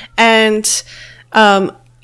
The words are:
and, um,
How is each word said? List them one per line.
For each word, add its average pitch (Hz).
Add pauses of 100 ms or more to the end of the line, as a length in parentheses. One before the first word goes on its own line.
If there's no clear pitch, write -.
(180)
and, 220 (500)
um, 202 (280)